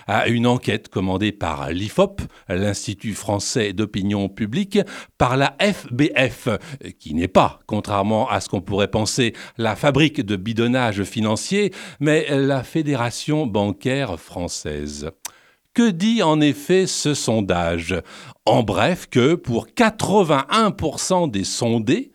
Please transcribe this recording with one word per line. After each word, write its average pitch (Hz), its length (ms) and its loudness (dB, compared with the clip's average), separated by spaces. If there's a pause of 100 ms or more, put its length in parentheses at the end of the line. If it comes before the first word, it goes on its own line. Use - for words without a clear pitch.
à 107 220 2
une 117 180 2
enquête 120 440 0
commandée 95 420 0
par 73 400 -4
l'ifop, 107 500 -2 (280)
l'Institut 101 640 -4
français 101 340 -4 (240)
d'opinion 101 560 -2
publique, 117 500 -4 (400)
par 127 200 2
la 139 240 0
F 196 280 0
B 123 180 2 (100)
F, 127 320 0 (500)
qui 78 140 -12
n'est 85 160 0
pas, 147 360 4
contrairement 107 640 0
à 101 120 0
ce - 80 -10
qu'on 107 100 -2
pourrait 98 320 0
penser, 110 420 0 (240)
la 110 200 -2
fabrique 147 420 2
de 104 160 -2
bidonnage 113 680 0
financier, 110 680 -2 (300)
mais 151 280 2
la 139 320 0
Fédération 143 840 -2
bancaire 104 720 -2
française. 76 920 -8 (640)
Que 233 180 2
dit 208 320 0
en 156 180 2
effet 151 460 2
ce - 260 -2
sondage ? 90 840 0 (500)
En 127 180 4
bref, 107 460 0
que 135 260 4
pour 117 380 -2
quatre-vingt-un 202 960 2
pour 143 280 -4
cent 180 280 2
des 98 180 -2
sondés, 120 680 0